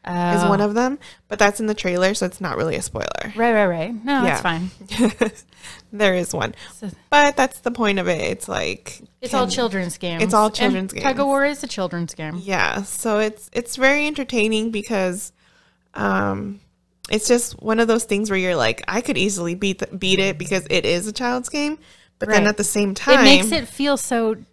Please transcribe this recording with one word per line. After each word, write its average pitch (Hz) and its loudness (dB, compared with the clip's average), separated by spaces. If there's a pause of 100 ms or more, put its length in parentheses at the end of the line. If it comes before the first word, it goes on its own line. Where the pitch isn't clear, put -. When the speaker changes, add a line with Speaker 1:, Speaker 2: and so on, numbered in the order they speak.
Speaker 1:
is 175 2
Speaker 2:
Oh. 175 4
Speaker 1:
one 185 4
of 208 0
them, 254 0 (260)
but 208 -8
that's 208 2
in 220 -2
the 214 0
trailer, 185 0
so 185 -2
it's - -8
not 175 -4
really 151 -2
a - -4
spoiler. - -6
Speaker 2:
Right, 233 2
right, 208 4
right. 185 -2
No, 277 2
that's 160 2
Speaker 1:
Yeah. 165 0
Speaker 2:
fine. 185 -6 (100)
Speaker 1:
<laughs> 220 0 (640)
There 202 2
is 180 -2
one. 117 -2 (200)
Speaker 2:
So 202 -10 (200)
Speaker 1:
But 294 6
that's 262 0
the 240 -4
point 214 0
of 180 -2
it. 175 0
It's - -4
like, - -6 (200)
Speaker 2:
It's 254 -8
all 254 2
Speaker 1:
can - -4
Speaker 2:
children's 190 -2
games. 170 -4
Speaker 1:
It's 190 2
all 214 6
Speaker 2:
And 214 -2
Speaker 1:
children's 190 0
Speaker 2:
tug - -6
of 269 0
Speaker 1:
games. 277 2
Speaker 2:
war 277 2
is 285 -2
a - -8
children's 170 -6
game. 160 -10
Speaker 1:
Yeah. 180 0
So 208 -2
it's, 214 -4
it's 240 -6
very 285 2
entertaining 226 -2
because, 196 -4 (600)
um, 202 -2 (500)
it's 214 -2
just 240 0
one 220 0
of 226 4
those 226 2
things 208 -2
where 190 0
you're 185 0
like, 117 0
"I 202 -2
could 254 -2
easily 180 -2
beat 196 -4
the, 196 -6
beat 190 0
it," 190 0
because 180 -2
it 180 2
is 170 0
a 214 -8
child's 247 -4
game. 302 -4 (400)
But 208 -4
then 208 6
Speaker 2:
Right. 208 4
Speaker 1:
at 208 2
the 202 -2
same 202 0
Speaker 2:
It 269 6
makes 277 8
Speaker 1:
time 320 0
Speaker 2:
it 233 -12
feel 277 0
so 226 -2 (160)